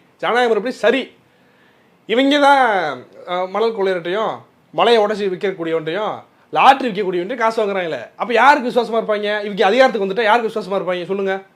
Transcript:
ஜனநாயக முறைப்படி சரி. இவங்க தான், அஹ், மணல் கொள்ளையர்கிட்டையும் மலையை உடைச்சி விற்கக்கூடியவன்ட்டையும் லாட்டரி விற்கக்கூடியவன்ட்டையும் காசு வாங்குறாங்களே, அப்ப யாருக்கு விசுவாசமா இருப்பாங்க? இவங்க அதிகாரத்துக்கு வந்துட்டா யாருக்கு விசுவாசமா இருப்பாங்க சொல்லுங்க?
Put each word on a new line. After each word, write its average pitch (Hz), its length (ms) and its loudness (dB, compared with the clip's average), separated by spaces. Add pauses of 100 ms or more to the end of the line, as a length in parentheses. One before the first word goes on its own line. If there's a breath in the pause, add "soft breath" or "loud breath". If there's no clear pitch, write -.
(180)
ஜனநாயக 240 300 0
முறைப்படி 220 280 -2
சரி. 233 460 -2 (840 soft breath)
இவங்க 269 340 2
தான், 214 640 2 (240)
அஹ், 185 220 -4
மணல் 214 260 -2
கொள்ளையர்கிட்டையும் 185 640 -4 (320)
மலையை 208 320 4
உடைச்சி 208 300 -2
விற்கக்கூடியவன்ட்டையும் 165 920 -4 (280 soft breath)
லாட்டரி 254 380 4
விற்கக்கூடியவன்ட்டையும் 190 480 -4
காசு 226 280 0
வாங்குறாங்களே, 170 500 -4
அப்ப 202 180 -6
யாருக்கு 247 360 4
விசுவாசமா 226 320 -2
இருப்பாங்க? 208 420 -4
இவங்க 208 220 0
அதிகாரத்துக்கு 220 420 4
வந்துட்டா 185 160 -2
யாருக்கு 220 360 0
விசுவாசமா 185 200 -4
இருப்பாங்க 180 260 -4
சொல்லுங்க? 190 360 -4 (140)